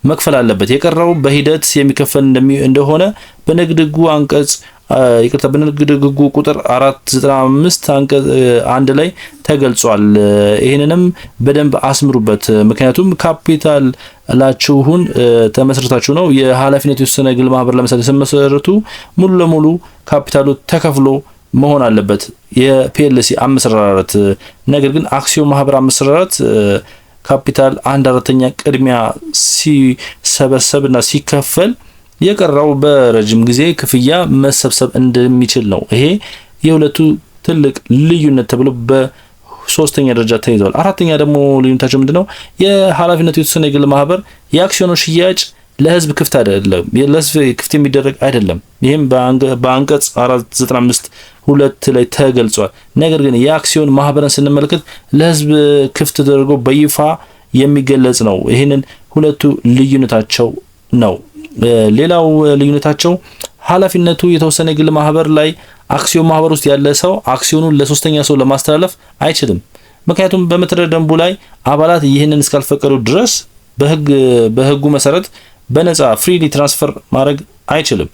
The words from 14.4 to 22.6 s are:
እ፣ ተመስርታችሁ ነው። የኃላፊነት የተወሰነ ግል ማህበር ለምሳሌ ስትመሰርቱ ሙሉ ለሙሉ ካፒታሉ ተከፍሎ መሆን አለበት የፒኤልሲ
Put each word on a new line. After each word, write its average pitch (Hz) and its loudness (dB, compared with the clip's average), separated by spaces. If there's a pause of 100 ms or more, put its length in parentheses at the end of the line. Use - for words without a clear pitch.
እ፣ 123 0 (240)
ተመስርታችሁ 131 0
ነው። 175 0
የኃላፊነት 135 0
የተወሰነ 131 0
ግል 127 0
ማህበር 127 0
ለምሳሌ 123 0
ስትመሰርቱ 139 0 (480)
ሙሉ 185 2
ለሙሉ 160 2 (420)
ካፒታሉ 143 0 (200)
ተከፍሎ 143 0 (460)
መሆን 143 2
አለበት 104 0 (300)
የፒኤልሲ 131 2 (100)